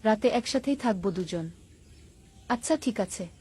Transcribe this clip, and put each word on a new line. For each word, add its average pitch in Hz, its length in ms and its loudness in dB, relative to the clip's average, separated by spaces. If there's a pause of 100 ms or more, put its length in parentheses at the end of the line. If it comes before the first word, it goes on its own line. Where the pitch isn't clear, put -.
রাতে 220 240 4
একসাথেই 262 480 2
থাকবো 196 340 0
দুজন। 170 400 -4 (960)
আচ্ছা, 247 280 0
ঠিক 247 240 -2
আছে। 185 280 -4 (120)